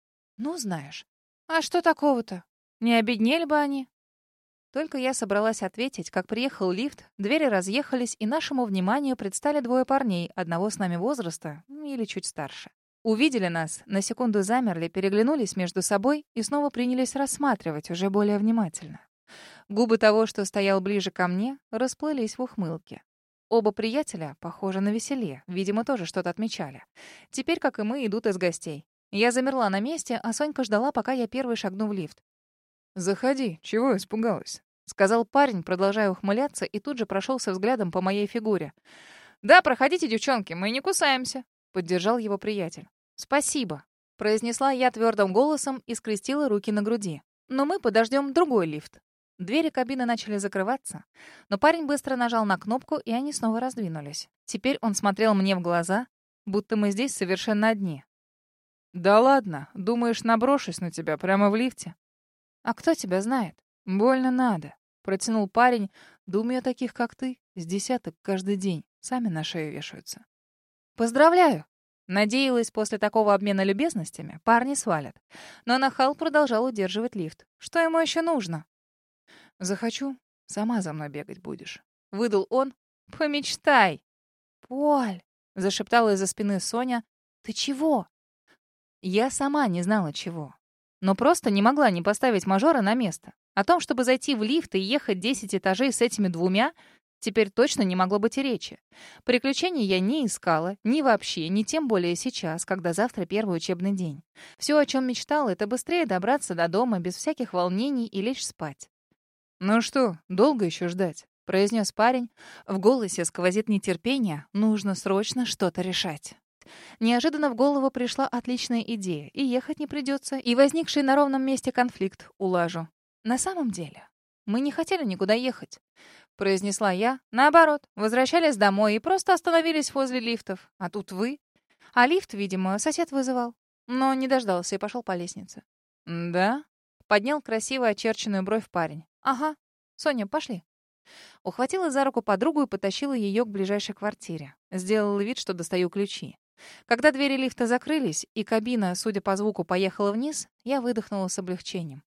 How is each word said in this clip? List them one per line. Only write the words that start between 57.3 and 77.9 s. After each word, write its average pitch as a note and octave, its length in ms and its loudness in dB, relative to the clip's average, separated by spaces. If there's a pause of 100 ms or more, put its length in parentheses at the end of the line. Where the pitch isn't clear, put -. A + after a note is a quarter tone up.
одни. G3 380 -2 (880)
«Да F#3+ 260 6
ладно, A3 540 4
думаешь, A#3 500 -2
наброшусь A3+ 560 2
на F3 100 -4
тебя D#3+ 280 -4
прямо G3 320 4
в G#3 60 0
лифте?» A#3 400 -4 (680)
«А A#3 100 -2
кто E4 200 2
тебя F#3+ 280 -2
знает?» A#3 380 -2 (260)
«Больно B3+ 460 2
надо», A3+ 420 0 (300)
протянул G3 440 0
парень. A#3 440 4 (340)
«Да F#3+ 140 -2
у A3 40 -2
меня B3 180 -2
таких, B3+ 320 -4
как - 220 -4
ты, B3+ 220 -6 (180)
с E3+ 100 -10
десяток G3 560 -4
каждый F#3+ 360 -2
день, F#3 260 -2 (160)
сами A#3+ 300 -2
на D#3+ 140 -4
шею D#3 280 -6
вешаются». - 540 -14 (720)
«Поздравляю!» C#4 720 6 (420)
Надеялась, A#3 640 2
после G#3+ 300 -4
такого G#3 340 4
обмена G3 300 2
любезностями G3 800 -2
парни A#3+ 320 4
свалят. D#3+ 440 -4 (460)
Но B3 120 2
нахал C4+ 380 2
продолжал C#4 500 2
удерживать G#3+ 500 -2
лифт. D#3+ 300 -8 (120)
Что - 220 -4
ему E4 200 2